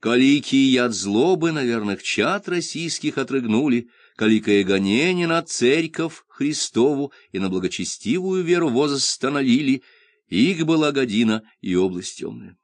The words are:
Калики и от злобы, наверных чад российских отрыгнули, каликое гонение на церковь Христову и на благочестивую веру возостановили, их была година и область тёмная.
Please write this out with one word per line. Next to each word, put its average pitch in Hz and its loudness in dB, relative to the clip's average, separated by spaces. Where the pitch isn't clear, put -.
Калики 135 2
и 135 4
от 123 0
злобы, 147 0
наверных 117 -2
чад 180 -2
российских 165 -6
отрыгнули, 123 0
каликое 107 2
гонение 117 2
на 165 0
церковь 160 -2
Христову 139 -2
и 95 -6
на 95 -2
благочестивую 110 -4
веру 170 0
возостановили, 135 0
их 160 0
была 156 2
година 113 0
и 92 -4
область 92 -2
тёмная. 92 -14